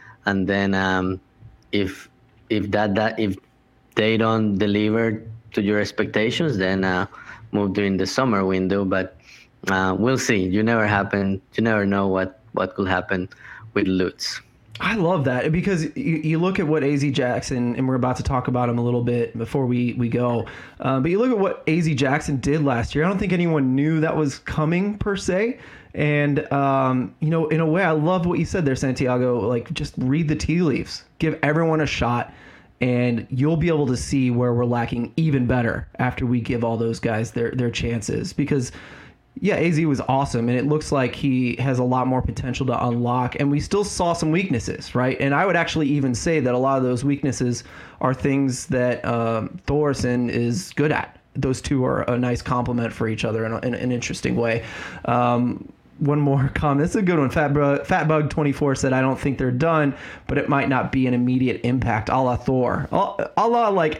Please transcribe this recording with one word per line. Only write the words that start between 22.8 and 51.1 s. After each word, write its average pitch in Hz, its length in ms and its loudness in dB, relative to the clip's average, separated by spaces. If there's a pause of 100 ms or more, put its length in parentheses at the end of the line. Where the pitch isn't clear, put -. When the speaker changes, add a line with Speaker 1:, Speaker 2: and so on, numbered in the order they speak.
Speaker 2:
year. 147 120 2
I - 20 2
don't 196 100 0
think 196 140 -2
anyone 160 440 2
knew 151 260 2
that 160 160 0
was 147 220 -2
coming 175 580 0
per 202 180 -2
se. 196 440 -2 (340)
And, 147 580 0
um, 135 680 2
you 156 80 0
know, 165 180 0
in 160 140 0
a 165 40 2
way, 160 180 2
I 165 80 2
love 165 340 2
what 175 140 0
you 165 40 0
said 175 220 -2
there, 131 100 4
Santiago. 123 720 0
Like, 120 260 -2
just 143 240 -6
read 143 300 0
the 147 80 0
tea 170 260 0
leaves, 131 440 -2 (140)
give 160 220 0
everyone 156 380 2
a 156 60 2
shot, 120 480 -2 (480)
and 123 480 0
you'll 143 260 2
be 165 140 2
able 147 180 2
to 123 80 0
see 131 340 0
where 120 240 2
we're 120 120 2
lacking 120 500 -2
even 139 320 2
better 117 400 0 (120)
after 127 260 -2
we 120 160 0
give 117 240 -2
all 113 100 0
those 113 240 -2
guys 117 320 -2
their, 117 200 -2
their 123 200 -2
chances. 117 640 -4
Because, 143 400 0 (640)
yeah, 185 160 2
A 156 160 2
Z 160 140 2
was 139 160 0
awesome, 127 480 0
and 123 80 2
it 123 80 0
looks 151 260 0
like 131 240 0
he 127 400 0
has 131 240 0
a 127 60 2
lot 127 220 2
more 127 140 2
potential 123 440 -4
to 120 220 0
unlock. 120 520 0
And 143 100 2
we 147 120 0
still 202 240 0
saw 180 260 0
some 165 200 0
weaknesses, 170 640 -2
right? 127 260 0
And 139 120 2
I 160 120 2
would 185 100 2
actually 160 320 0
even 139 260 0
say 156 280 0
that 123 120 0
a 123 40 2
lot 135 200 2
of 131 60 0
those 123 220 0
weaknesses 131 580 -2 (380)
are 131 120 2
things 139 540 0
that, 123 380 0
um, 113 600 -2
Thorson 127 640 0
is 117 440 -2
good 151 180 2
at. - 260 -4 (200)